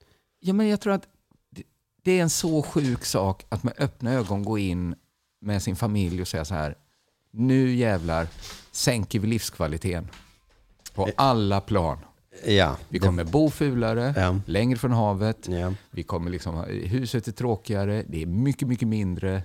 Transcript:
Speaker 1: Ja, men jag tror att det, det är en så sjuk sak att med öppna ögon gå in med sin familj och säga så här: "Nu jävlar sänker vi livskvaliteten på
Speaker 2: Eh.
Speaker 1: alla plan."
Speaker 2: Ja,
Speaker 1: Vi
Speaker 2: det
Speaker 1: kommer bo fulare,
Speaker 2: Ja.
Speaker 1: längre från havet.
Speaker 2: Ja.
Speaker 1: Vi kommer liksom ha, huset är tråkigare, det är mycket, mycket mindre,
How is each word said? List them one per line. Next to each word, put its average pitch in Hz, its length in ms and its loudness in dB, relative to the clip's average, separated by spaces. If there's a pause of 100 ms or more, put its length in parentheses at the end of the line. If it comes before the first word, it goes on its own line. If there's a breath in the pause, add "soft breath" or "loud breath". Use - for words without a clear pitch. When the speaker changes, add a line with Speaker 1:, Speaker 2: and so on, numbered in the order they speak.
(400)
Speaker 1:
Ja, 180 120 -2
men 214 160 4
jag 208 120 2
tror 208 120 0
att 196 160 -2 (420)
det, - 120 -16 (420)
det 185 80 4
är 185 100 4
en 165 80 4
så 156 320 2
sjuk 135 420 0
sak 98 440 0
att 110 140 -4
med 120 160 -2
öppna 117 340 -2
ögon 101 320 -2
gå 107 140 -2
in 87 360 -2 (460)
med 101 220 -2
sin 95 140 -2
familj 98 460 0
och 87 60 -6
säga 80 160 -4
så 82 100 -6
här: 76 200 -4 (580)
"Nu 127 420 2
jävlar 85 520 0 (460 loud breath)
sänker 117 480 0
vi 98 60 -2
livskvaliteten 85 840 -4 (840 loud breath)
på 92 140 0
Speaker 2:
Eh. 104 80 -2
Speaker 1:
alla 107 440 4
plan." 82 380 0 (480)
Speaker 2:
Ja, 95 300 6 (120)
Speaker 1:
Vi - 100 -4
Speaker 2:
det 92 80 4
Speaker 1:
kommer 87 180 4
bo 143 260 4
fulare, 120 680 0
Speaker 2:
Ja. 92 200 4 (100)
Speaker 1:
längre 113 320 2
från 123 140 0
havet. 107 560 0
Speaker 2:
Ja. 90 240 -2 (180)
Speaker 1:
Vi 87 120 -8
kommer 85 280 -4
liksom 87 240 -6
ha, 82 120 -4
huset 107 600 -4
är 113 40 -8
tråkigare, 104 760 -2
det 80 140 -6
är 82 40 -4
mycket, 127 420 0
mycket 120 200 0
mindre, 95 560 -2